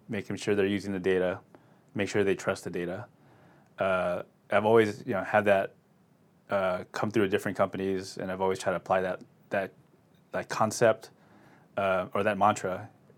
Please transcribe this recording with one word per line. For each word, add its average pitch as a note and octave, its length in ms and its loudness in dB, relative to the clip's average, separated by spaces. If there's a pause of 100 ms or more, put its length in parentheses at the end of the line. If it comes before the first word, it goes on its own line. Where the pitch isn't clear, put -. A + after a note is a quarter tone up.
making G2+ 260 -6
sure G#2 180 -2
they're G2+ 120 2
using G2+ 260 -2
the F#2+ 80 -4
data, F2+ 400 0 (560)
make G2+ 140 -2
sure G#2 160 0
they F#2+ 100 2
trust - 300 -4
the - 40 -10
data. F2+ 360 -6 (760)
Uh, F#2 440 0 (300)
I've G#2 120 4
always, A2 400 6
you A#2+ 80 -2
know, F#2 100 -2
had G#2 220 2
that, G2 280 4 (760)
uh, F#2 420 -2
come - 180 -4
through G2+ 200 2
different F#2+ 280 -2
companies, F#2+ 600 -2
and F#2+ 120 -6
I've F#2 120 -6
always F#2+ 180 0
tried F#2+ 140 -2
to F2 40 -2
apply F#2+ 240 0
that, F#2 200 -4 (280)
that, G2 220 -4 (640)
that F2+ 160 -6
concept, A2 600 0 (680)
uh, F#2+ 360 0
or G2+ 100 0
that G#2 140 0
mantra. G2 520 0 (280)